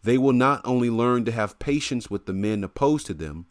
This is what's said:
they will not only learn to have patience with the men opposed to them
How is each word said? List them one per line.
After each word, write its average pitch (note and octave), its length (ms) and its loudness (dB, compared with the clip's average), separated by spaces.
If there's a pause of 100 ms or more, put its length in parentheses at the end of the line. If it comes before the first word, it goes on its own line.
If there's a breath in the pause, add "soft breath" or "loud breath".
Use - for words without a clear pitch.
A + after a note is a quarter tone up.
they B2 140 4
will C3+ 140 4
not C3 320 4
only B2 240 2
learn A#2+ 360 2
to A2+ 80 -2
have A2 260 -2
patience C#3 500 -4
with G2+ 180 -6
the G2 60 -6
men G#2 300 -2
opposed C#3 440 0
to F#2+ 80 -8
them D#2 360 -10